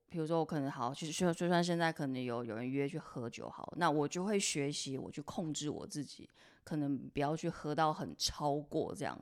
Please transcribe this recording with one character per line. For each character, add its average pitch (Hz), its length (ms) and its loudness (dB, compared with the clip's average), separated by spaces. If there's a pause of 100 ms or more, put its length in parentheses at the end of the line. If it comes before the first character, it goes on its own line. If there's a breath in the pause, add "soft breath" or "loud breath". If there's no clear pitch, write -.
比 - 80 -6
如 156 100 0
说 165 120 4
我 160 40 6
可 156 160 0
能 135 100 0
好， 135 240 -2
就， 160 140 -4
就， 170 260 4
就 170 140 0
算 170 160 6
现 170 160 2
在 165 140 4
可 151 140 -2
能 127 140 0
有， 120 220 0
有 117 120 -4
人 123 140 -2
约 139 200 2
去 156 80 -6
喝 123 320 -6
酒 110 180 -8
好， - 300 -10
那 160 120 4
我 147 160 4
就 175 200 -2
会 208 120 4
学 147 320 2
习 143 280 -4
我 - 120 -6
去 - 120 -8
控 156 320 -2
制 147 160 -2
我 - 180 -4
自 147 160 -4
己， - 240 -14 (380 soft breath)
可 160 120 -2
能 143 200 2 (160)
不 151 80 0
要 147 160 2
去 170 100 -2
喝 151 260 -2
到 156 200 4
很 143 240 -6
超 - 380 0
过 147 380 0
这 95 120 -4
样 67 160 -4